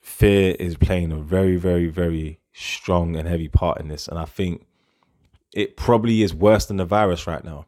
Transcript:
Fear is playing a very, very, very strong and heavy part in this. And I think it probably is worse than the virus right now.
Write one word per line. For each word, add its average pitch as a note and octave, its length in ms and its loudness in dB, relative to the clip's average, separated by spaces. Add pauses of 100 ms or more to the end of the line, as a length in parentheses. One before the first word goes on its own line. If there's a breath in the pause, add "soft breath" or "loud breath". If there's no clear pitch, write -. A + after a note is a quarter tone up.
Fear G2+ 580 4
is E2+ 160 -6
playing F2 360 0
a D#2 60 -6
very, F#2 400 2
very, F2 300 0
very D#2+ 520 -4 (120)
strong E2+ 640 -2
and D#2+ 120 -6
heavy E2 200 -4
part - 320 0
in D#2 100 -12
this. D2+ 180 -12
And E2 100 -10
I D#2+ 80 -8
think F2+ 400 -8 (880)
it - 240 -6
probably A2+ 460 2
is F2+ 100 0
worse G#2 320 4
than G2+ 120 -6
the F#2 80 -2
virus G2 420 0
right D#2+ 160 -8
now. D2+ 240 -14